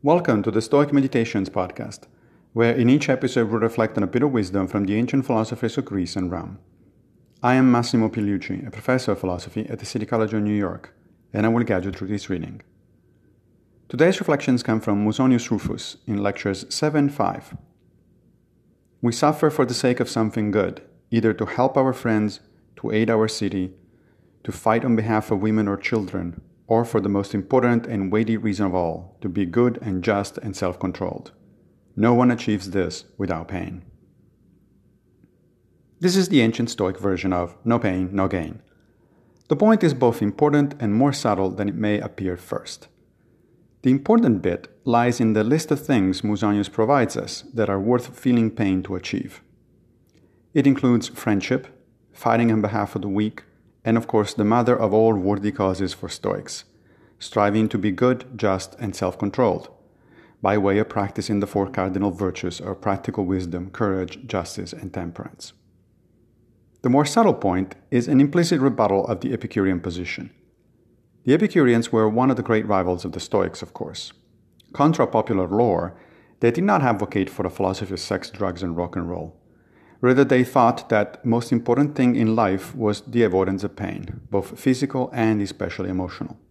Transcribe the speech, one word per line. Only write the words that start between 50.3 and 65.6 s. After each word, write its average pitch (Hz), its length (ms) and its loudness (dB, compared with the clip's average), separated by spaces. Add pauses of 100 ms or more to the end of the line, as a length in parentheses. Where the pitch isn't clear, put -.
It 139 120 4
includes 123 420 4
friendship, - 580 -2 (460)
fighting 117 380 2
on 110 120 2
behalf 101 320 -2
of 98 80 -4
the 104 60 -6
weak, 104 340 -2 (420)
and 113 120 2
of 117 100 0
course 107 260 0
the 104 120 0
mother 120 340 4
of 104 160 0
all 110 180 4
worthy 101 380 0
causes 95 420 -2
for - 160 -12
Stoics, - 580 -6 (520)
striving 107 500 0
to - 80 -4
be 101 140 0
good, 123 340 0 (120)
just, 98 420 -2
and 101 160 -8
self-controlled, 98 760 -2 (680)
by 101 160 2
way 98 220 2
of 107 100 0
practicing 101 520 -2
the 101 80 -2
four 98 200 0
cardinal 95 440 -2
virtues 90 480 -6
of 98 200 -10
practical 98 440 -4
wisdom, 90 460 -4
courage, 95 540 -4
justice, 95 480 -8
and 92 200 -14
temperance. - 600 -14 (1300)